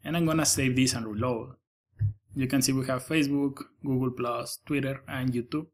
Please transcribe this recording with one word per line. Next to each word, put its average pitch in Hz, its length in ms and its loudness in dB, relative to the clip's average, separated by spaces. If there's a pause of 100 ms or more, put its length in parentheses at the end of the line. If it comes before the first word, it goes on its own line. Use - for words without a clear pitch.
and 151 120 -2
I'm 170 80 2
gonna 160 220 2
save 131 300 2
this 131 180 4
and 117 100 -4
reload. 117 520 -4 (800)
You 135 100 0
can 131 160 2
see 135 80 4
we 131 160 2
have 127 180 -2
Facebook, 143 560 2 (240)
Google 127 280 0
Plus, 120 520 -4
Twitter, 135 440 -2
and 131 240 -2
YouTube. 120 420 -4